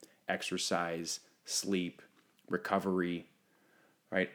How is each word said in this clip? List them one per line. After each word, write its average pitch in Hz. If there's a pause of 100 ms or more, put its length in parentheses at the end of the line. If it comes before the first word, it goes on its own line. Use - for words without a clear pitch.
(280)
exercise, 87 (240)
sleep, 92 (460)
recovery, 90 (800)
right? 92